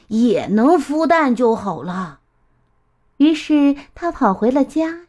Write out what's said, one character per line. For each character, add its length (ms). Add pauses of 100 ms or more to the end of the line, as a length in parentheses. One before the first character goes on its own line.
也 400
能 320
孵 260
蛋 300
就 220
好 260
了。” 360 (1000)
于 140
是 420 (180)
他 160
跑 220
回 180
了 140
家， 440